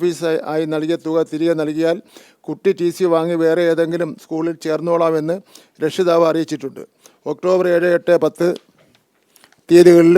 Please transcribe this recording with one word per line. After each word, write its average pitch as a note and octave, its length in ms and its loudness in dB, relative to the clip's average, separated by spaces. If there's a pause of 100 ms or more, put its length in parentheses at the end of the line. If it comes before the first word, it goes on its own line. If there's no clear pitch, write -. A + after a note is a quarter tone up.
ഫീസ് E3+ 280 -4
ആയി, D#3+ 100 -2 (140)
ആയി D#3+ 100 -2 (100)
നൽകിയ D#3 220 -4 (100)
തുക D#3+ 120 -2 (140)
തിരികെ E3 300 -2
നൽകിയാൽ D#3+ 360 -2 (500)
കുട്ടി D#3 320 -2
ടി F3 160 -2
സി F#3+ 180 -4
വാങ്ങി E3 300 0
വേറെ E3 180 2 (100)
ഏതെങ്കിലും E3 380 -2 (140)
സ്കൂളിൽ E3 320 -6 (100)
ചേർന്നോളാമെന്ന് E3 680 -2 (480)
രക്ഷിതാവ് E3+ 480 0
അറിയിച്ചിട്ടുണ്ട്. D3+ 520 -6 (480)
ഒക്ടോബർ F#3 420 0
ഏഴ്, E3+ 140 0 (100)
എട്ട്, E3+ 260 2
പത്ത് D#3 240 -2 (1200)
തീയതികളിൽ E3+ 480 8